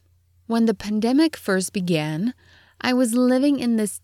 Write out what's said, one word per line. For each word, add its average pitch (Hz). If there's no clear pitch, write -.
When 226
the 220
pandemic 233
first 190
began, 175
I 247
was 247
living 254
in 240
this 214